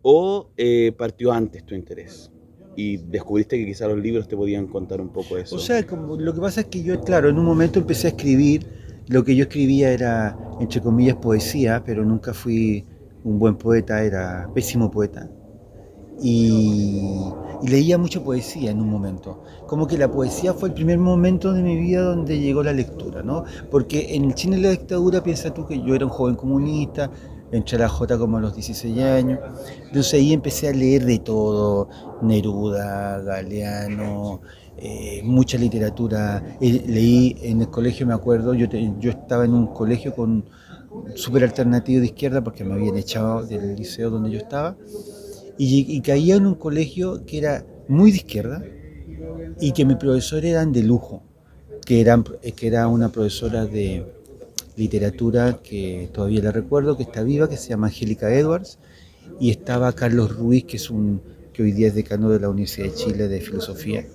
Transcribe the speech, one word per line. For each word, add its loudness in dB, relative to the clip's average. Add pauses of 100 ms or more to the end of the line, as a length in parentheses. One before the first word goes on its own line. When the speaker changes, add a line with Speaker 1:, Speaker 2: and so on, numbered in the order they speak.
Speaker 1:
¿O, 4
eh, 2
partió -2
antes -2
tu -12
interés? -14 (460)
Y -4
descubriste -2
que -2
quizás -6
los 0
libros -2
te -6
podían -2
contar -8
un -8
poco -8
eso. -10
Speaker 2:
O -6
sea, -2
como, -8
lo -4
que -6
pasa -4
es -4
que -8
yo, -2
claro, 4
en 4
un 4
momento 4
empecé 0
a 4
escribir. 4 (420)
Lo 4
que 4
yo 6
escribía 4
era, 0 (240)
entre -2
comillas, 4
poesía, 0
pero -2
nunca 0
fui 0 (380)
un -2
buen 4
poeta, 2
era -4
pésimo 0
poeta. -4 (920)
Y, 2 (640)
y -2
leía 4
mucha -2
poesía -4
en -2
un -2
momento. -6 (240)
Como -2
que -2
la 4
poesía -2
fue -4
el -6
primer 2
momento 2
de 2
mi 0
vida 0
donde 0
llegó 0
la 0
lectura, -6
¿no? -6 (260)
Porque 0
en 0
el 0
Chile 0
de 0
la 4
dictadura, 0
piensa -4
tú -10
que -6
yo 2
era 2
un -4
joven 0
comunista, -2 (400)
entré -2
a 2
la 4
Jota 0
como 0
a 0
los -4
dieciséis -6
años. 2 (460)
Entonces 0
ahí 6
empecé 0
a 0
leer 4
de 4
todo, 0 (340)
Neruda, 0
Galeano, -6 (360)
eh, -12
mucha 2
literatura. -2
Eh, 2
leí 4
en 0
el -2
colegio, -2
me 2
acuerdo, 2
yo 2
te-, -2
yo 0
estaba -2
en 4
un 4
colegio -2
con, 0 (720)
súper 2
alternativo 2
de 2
izquierda -2
porque -8
me -4
habían 0
echado -2
del -6
liceo -6
donde -2
yo -6
estaba. -6 (800)
Y, 4 (100)
y -2
caía 4
en 6
un 2
colegio -4
que -10
era -2 (220)
muy 8
de 2
izquierda -6 (960)
y 2
que 2
mis 6
profesores 0
eran 2
de 4
lujo, 2 (640)
que 6
eran, 8 (180)
eh, -8
que -8
era 2
una 2
profesora -2
de -4 (720)
literatura 0
que -8
todavía 0
la 2
recuerdo, 0
que -6
está -6
viva, 2
que -6
se -12
llama 0
Angélica -2
Edwards, 0 (580)
y 4
estaba 0
Carlos 0
Ruiz, 4
que -10
es -10
un, -2 (300)
que -4
hoy 4
día 4
es 2
decano 0
de 4
la -2
Universidad -4
de -6
Chile -2
de -4
Filosofía. -8 (100)